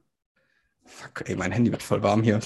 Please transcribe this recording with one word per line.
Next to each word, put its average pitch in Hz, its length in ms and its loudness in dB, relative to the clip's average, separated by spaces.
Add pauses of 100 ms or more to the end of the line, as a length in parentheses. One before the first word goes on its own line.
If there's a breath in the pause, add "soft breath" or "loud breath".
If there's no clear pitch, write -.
(840)
fuck, - 440 -16
ey, - 80 -4
mein 92 160 -2
Handy 117 180 2
wird - 120 -6
voll - 200 -2
warm 107 200 4
hier. 110 240 2